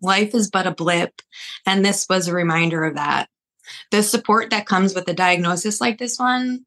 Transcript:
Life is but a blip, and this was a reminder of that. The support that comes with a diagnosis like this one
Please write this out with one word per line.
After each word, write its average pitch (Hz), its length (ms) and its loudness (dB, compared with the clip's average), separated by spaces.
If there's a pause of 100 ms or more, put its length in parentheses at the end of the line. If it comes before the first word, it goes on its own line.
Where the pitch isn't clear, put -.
Life 196 320 2
is 208 160 0
but 185 160 0
a 170 60 0
blip, 175 500 -2 (420)
and 190 200 2
this 202 240 0
was 185 180 0
a 175 80 -2
reminder 165 500 2
of 151 120 -2
that. 143 320 -2 (600)
The 208 140 4
support 220 460 0
that 214 160 -2
comes 190 280 2
with 180 140 -6
a 175 40 -2
diagnosis 180 680 0
like 240 180 0
this 247 220 -6
one 254 460 -2